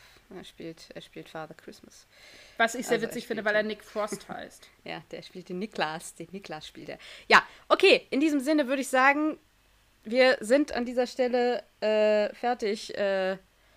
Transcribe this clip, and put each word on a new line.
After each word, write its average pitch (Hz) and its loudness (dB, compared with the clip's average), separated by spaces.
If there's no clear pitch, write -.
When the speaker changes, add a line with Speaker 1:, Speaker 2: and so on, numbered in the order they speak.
Speaker 1:
er 185 -16
spielt, - -16
er 190 -16
spielt - -18
Father 156 -14
Christmas. - -20
Speaker 2:
Was 226 0
ich 254 -8
sehr 240 2
Speaker 1:
Also 226 -2
er - -6
Speaker 2:
witzig - -10
finde, 226 -6
Speaker 1:
spielt 202 -4
Speaker 2:
weil 208 2
er 214 4
Speaker 1:
den 214 -2
Speaker 2:
Nick 214 -8
Frost - -8
heißt. - -16
Speaker 1:
<laughs> - -20
Ja, 165 -10
der 170 -12
spielt - -18
den 180 -8
Niklas, 170 -8
den 165 -14
Niklas 170 -14
spielt - -18
er. - -12
Ja, 214 8
okay, 311 6
in 254 0
diesem 294 2
Sinne 285 0
würde 269 -2
ich - -8
sagen, 277 2
wir 254 4
sind 269 2
an 247 -4
dieser 247 -2
Stelle, 247 0
äh, 214 2
fertig, 233 -4
äh, 190 -2